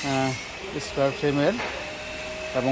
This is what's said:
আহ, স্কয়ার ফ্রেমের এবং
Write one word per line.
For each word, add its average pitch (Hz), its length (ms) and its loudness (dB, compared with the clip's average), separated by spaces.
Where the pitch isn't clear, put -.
আহ, 135 220 4
স্কয়ার 139 320 2
ফ্রেমের 147 360 4
এবং 131 140 4